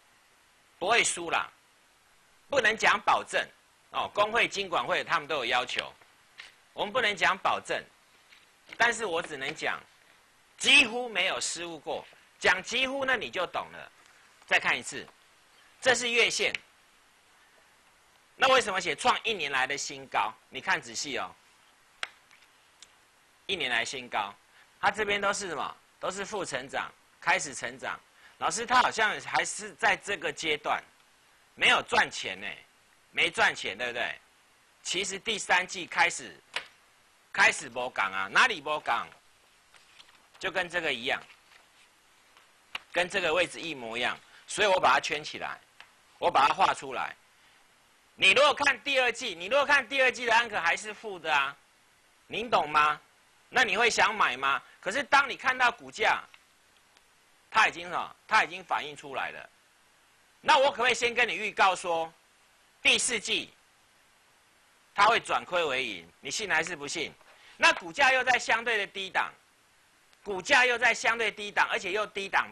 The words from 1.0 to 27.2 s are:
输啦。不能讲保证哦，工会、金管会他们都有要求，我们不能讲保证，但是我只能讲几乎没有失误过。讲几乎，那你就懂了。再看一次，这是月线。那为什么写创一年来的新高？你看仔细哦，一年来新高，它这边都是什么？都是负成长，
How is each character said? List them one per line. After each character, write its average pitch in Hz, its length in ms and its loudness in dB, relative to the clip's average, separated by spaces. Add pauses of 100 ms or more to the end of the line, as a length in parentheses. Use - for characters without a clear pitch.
输 170 260 -2
啦。 107 220 -2 (1000)
不 277 120 0
能 220 180 2
讲 190 220 2
保 117 240 2
证 151 200 -2 (460)
哦， - 240 -4
工 208 160 2
会、 220 160 2
金 190 220 -6
管 139 180 -2
会 156 160 0
他 160 160 0
们 147 80 -6
都 156 120 -4
有 120 80 -4
要 127 200 2
求， 71 260 -6 (800)
我 160 120 -4
们 202 80 -6
不 254 80 0
能 208 160 0
讲 175 200 2
保 117 220 0
证， 123 260 -6 (920)
但 233 160 4
是 226 100 -8
我 170 160 -2
只 156 160 -8
能 135 160 -6
讲 110 280 -6 (760)
几 277 300 6
乎 240 220 -4
没 190 180 0
有 135 140 -2
失 165 240 -6
误 170 120 -10
过。 135 300 -8 (320)
讲 185 240 2
几 247 240 -2
乎， 269 180 -4
那 262 120 0
你 151 120 -6
就 170 160 -6
懂 113 280 -6
了。 82 200 -16 (540)
再 180 140 4
看 160 180 0
一 - 20 -6
次， 117 240 -10 (760)
这 254 120 4
是 240 160 0
月 226 220 4
线。 160 240 -2 (1800)
那 254 160 2
为 262 80 8
什 208 120 -2
么 185 80 0
写 170 140 -2
创 220 300 2
一 226 80 -2
年 151 180 -4
来 131 160 2
的 143 100 -4
新 135 300 -8
高？ 110 260 -2 (180)
你 - 100 -10
看 180 200 -2
仔 120 140 -14
细 123 240 -6
哦， 92 160 -6 (2000)
一 190 100 -6
年 139 120 -4
来 117 160 0
新 123 240 -10
高， 104 240 -4 (480)
它 185 80 2
这 202 160 -2
边 202 160 0
都 202 120 0
是 196 160 -6
什 156 80 -6
么？ - 200 -6 (220)
都 175 140 -6
是 196 120 -6
负 185 200 -6
成 127 240 -8
长， 107 240 -6 (280)